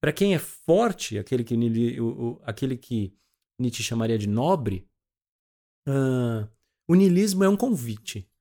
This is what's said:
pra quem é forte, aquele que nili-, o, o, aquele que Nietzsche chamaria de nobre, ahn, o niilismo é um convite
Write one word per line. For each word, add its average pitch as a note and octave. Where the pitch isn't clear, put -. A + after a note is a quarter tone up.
pra D#3
quem G3
é D3+
forte, F#3
aquele A#2+
que A#2+
nili-, A#2
o, A#2
o, -
aquele B2+
que G#2+
Nietzsche B2
chamaria A2+
de G#2
nobre, A#2
ahn, B2+
o E3+
niilismo F#3+
é F#3+
um G3+
convite A#2+